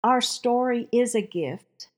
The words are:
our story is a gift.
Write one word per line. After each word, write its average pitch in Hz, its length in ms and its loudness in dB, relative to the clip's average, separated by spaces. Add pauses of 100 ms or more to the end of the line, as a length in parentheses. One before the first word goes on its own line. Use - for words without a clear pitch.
our 247 200 4
story 240 680 0
is 240 240 2
a 220 60 2
gift. 170 760 -8